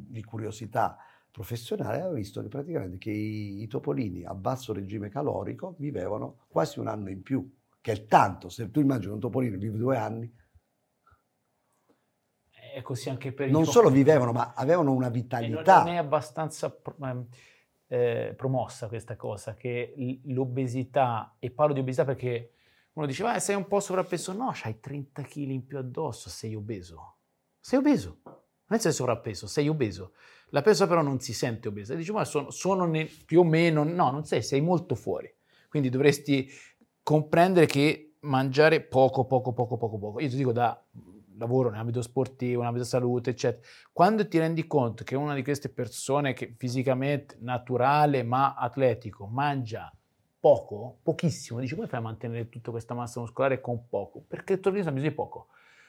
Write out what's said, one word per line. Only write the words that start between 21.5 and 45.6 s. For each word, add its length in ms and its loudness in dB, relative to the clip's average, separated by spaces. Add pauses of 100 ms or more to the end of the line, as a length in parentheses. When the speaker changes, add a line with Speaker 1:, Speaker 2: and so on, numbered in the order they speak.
Speaker 2:
parlo 220 2
di 80 -2
obesità 240 0
perché 480 -4 (400)
uno 120 -4
dice, 180 -4
"Ma 160 0
sei 160 -2
un 120 -4
po' 140 0
sovrappeso." 500 -4
No, 220 -4
c'hai 260 -8
trenta 440 -10
chili 300 -8
in 120 -6
più 120 -12
addosso, 520 -8
sei 260 -10
obeso. 600 -12 (440)
Sei 200 -2
obeso. 400 2 (480)
Non 120 0
sei 140 2
sovrappeso, 540 -4
sei 200 0
obeso. 460 -2 (380)
La 100 0
persona 260 6
però 140 4
non 180 0
si 140 -8
sente 340 -4
obesa. 260 -8
Dice, 200 -6
"Ma 100 0
sono, 280 -4
sono 340 0
nel, 240 0 (160)
più 160 6
o 20 10
meno." 400 4
No, 280 2
non 120 -4
sei, 180 -2
sei 200 0
molto 340 2
fuori. 340 -6 (380)
Quindi 220 0
dovresti 600 4 (540)
comprendere 640 6
che 560 2
mangiare 600 4
poco, 440 4
poco, 260 0
poco, 240 -2
poco, 220 -4
poco. 240 -6
Io 80 -2
ti 80 -4
dico 160 2
da 280 0 (560)
lavoro 320 2
in 60 -6
ambito 260 -4
sportivo, 600 -2
in 60 -2
ambito 180 -4
salute, 460 0
eccetera. 340 -2 (260)
Quando 360 4
ti 100 0
rendi 300 0
conto 360 0
che 120 -6
una 180 -2
di 80 -4
queste 280 -4